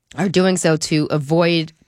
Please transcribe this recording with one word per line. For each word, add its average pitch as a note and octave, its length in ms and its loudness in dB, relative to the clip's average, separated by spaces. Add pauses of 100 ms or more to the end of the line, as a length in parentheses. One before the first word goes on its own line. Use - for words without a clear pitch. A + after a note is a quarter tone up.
(160)
are G3 120 -2
doing F#3 280 2
so D#3+ 200 2
to D#3 340 -2
avoid D#3+ 600 0 (160)